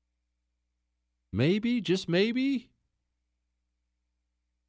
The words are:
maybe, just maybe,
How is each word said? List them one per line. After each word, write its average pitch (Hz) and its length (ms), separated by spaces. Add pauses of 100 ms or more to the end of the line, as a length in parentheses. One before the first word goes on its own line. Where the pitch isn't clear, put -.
(1300)
maybe, 208 480
just 180 280
maybe, 233 600 (2000)